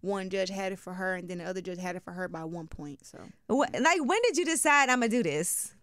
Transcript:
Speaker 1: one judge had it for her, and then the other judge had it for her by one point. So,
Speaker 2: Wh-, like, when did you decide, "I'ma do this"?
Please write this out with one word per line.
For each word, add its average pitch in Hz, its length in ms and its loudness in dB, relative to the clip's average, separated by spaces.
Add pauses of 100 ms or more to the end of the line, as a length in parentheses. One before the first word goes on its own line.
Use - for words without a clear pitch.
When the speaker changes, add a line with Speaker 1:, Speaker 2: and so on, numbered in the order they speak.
Speaker 1:
one 190 280 -4
judge 190 200 0
had 190 240 -4
it 185 60 -10
for 180 140 -10
her, 185 220 -2
and 180 140 -8
then 180 80 -6
the 170 80 -8
other 185 160 -4
judge 180 180 -8
had 180 160 -4
it 180 80 -10
for 175 80 -12
her 180 160 -6
by 160 160 -8
one 165 240 -8
point. 147 380 -12
So, - 140 -20 (300)
Speaker 2:
Wh-, 262 300 2
like, 320 240 4
when 370 200 2
did 427 140 4
you 349 80 2
decide, 285 440 4
"I'ma 247 180 4
do 226 160 2
this"? 151 600 -2